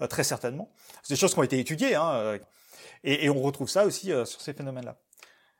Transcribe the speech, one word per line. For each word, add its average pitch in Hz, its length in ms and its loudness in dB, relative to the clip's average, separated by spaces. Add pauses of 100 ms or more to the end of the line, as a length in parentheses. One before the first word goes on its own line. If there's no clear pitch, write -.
euh, 120 60 -2
très 147 180 -2
certainement. 135 440 -4 (320)
C'est - 140 -4
des - 40 0
choses 180 140 4
qui - 60 0
ont 147 40 6
été 131 140 2
étudiées, 160 380 0
hein, 160 180 2
euh, 107 240 -2 (680)
et, 143 220 2
et 143 60 6
on 139 100 2
retrouve 135 280 -2
ça 202 160 6
aussi, 185 260 -2
euh, 123 140 2
sur - 160 -14
ces 143 120 -10
phénomènes-là. 127 440 -10 (640)